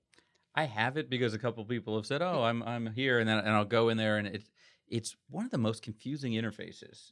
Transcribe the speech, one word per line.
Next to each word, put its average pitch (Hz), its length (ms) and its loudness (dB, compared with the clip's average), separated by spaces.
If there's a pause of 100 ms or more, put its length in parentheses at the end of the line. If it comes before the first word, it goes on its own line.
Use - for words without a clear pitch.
(540)
I 151 100 2
have 123 340 -2
it 151 120 -4
because 120 240 2
a 107 40 -4
couple 113 260 -4
people 110 320 -4
have 104 100 -2
said, 143 140 -2
"Oh, 175 240 0
I'm, 117 180 2
I'm 117 300 -4
here," 127 260 4
and 113 100 4
then, 110 100 4
and 104 100 0
I'll 107 160 6
go 113 240 4
in 113 80 2
there, 107 220 2
and 101 100 -2
it's, 104 220 -10 (360)
it's - 300 -6 (140)
one 226 160 -6
of 254 40 -8
the - 80 -4
most 110 240 0
confusing 131 520 -6
interfaces 110 760 -8